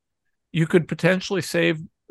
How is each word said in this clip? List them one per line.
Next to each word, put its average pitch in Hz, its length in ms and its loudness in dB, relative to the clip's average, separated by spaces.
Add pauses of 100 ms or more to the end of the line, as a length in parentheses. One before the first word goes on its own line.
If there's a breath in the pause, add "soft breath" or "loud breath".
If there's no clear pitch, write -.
(520)
You 160 160 0
could 170 200 4
potentially 185 540 0
save 165 380 0 (300)